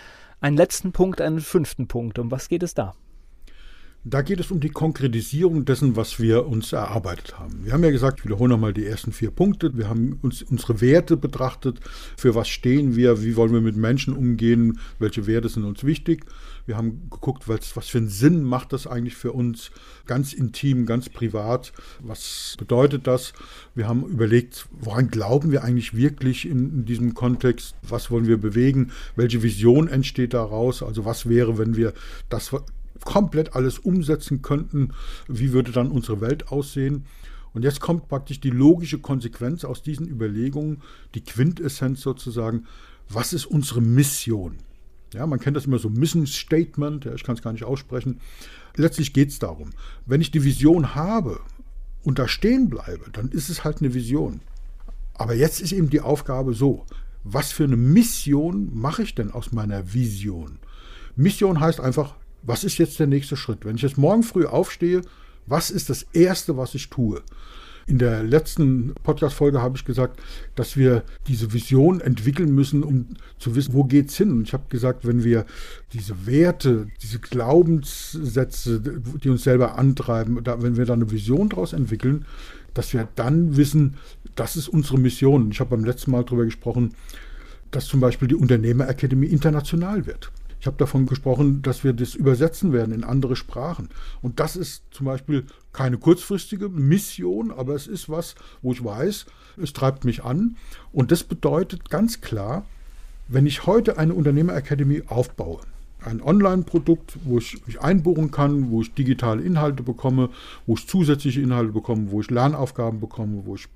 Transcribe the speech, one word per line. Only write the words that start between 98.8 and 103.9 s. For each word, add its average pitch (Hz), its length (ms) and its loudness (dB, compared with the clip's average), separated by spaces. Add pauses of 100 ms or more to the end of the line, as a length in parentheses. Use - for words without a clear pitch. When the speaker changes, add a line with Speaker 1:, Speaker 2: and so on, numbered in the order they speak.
Speaker 2:
weiß, 123 420 -4 (300)
es 160 160 -8
treibt 135 320 0
mich 120 220 -2
an. 190 320 -2 (340)
Und 135 220 2
das - 100 4
bedeutet 165 640 -2
ganz 220 300 0
klar, 113 460 -6 (640)
wenn 135 160 4
ich 147 220 -2
heute 220 300 4